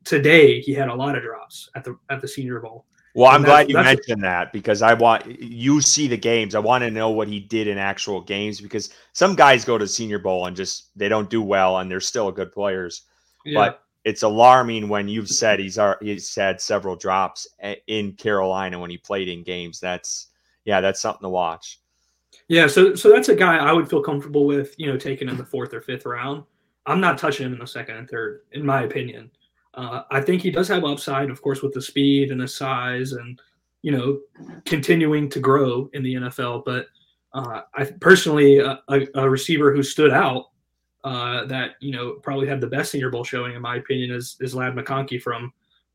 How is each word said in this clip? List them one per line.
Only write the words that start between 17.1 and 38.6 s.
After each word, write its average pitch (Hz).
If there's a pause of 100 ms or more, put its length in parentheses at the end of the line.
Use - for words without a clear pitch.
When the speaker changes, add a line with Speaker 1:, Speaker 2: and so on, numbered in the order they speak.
Speaker 2:
a-, 101
in 104
Carolina 95
when 87
he 87
played 98
in 87
games. 87
That's, - (380)
yeah, 101
that's 95
something -
to 95
watch. 87 (720)
Speaker 1:
Yeah, 165
so, 185
so 208
that's 254
a 233
guy 175
I 151
would 170
feel 147
comfortable 143
with, 143
you 160
know, 135
taking 135
in 127
the 123
fourth 123
or 113
fifth 123
round. 127 (420)
I'm 170
not 170
touching 143
him 123
in 120
the 117
second 113
and 120
third, 110 (100)
in 147
my 135
opinion. 117 (420)
Uh, 123
I 139
think 180
he 185
does 170
have 185
upside, 143
of 127
course, 135
with 139
the 127
speed 139
and 127
the 123
size 127
and, 123 (440)
you 151
know, 135 (460)
continuing 151
to 135
grow 131
in 143
the 127
N 127
F 123
L. 120
But, 123 (460)
uh, 120 (140)
I 139
personally, 147